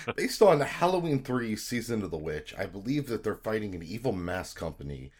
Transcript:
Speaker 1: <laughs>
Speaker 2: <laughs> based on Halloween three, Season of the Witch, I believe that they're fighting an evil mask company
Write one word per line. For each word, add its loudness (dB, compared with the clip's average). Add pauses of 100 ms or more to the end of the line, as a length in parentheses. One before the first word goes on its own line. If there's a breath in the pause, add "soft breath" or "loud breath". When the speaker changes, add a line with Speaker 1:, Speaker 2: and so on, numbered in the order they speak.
Speaker 1:
<laughs> -4
Speaker 2:
<laughs> 0
based 2
on 10
Halloween 2
three, 0
Season -2
of -4
the -4
Witch, -6
I -4
believe -2
that -2
they're 0
fighting -2
an -6
evil -2
mask -2
company -8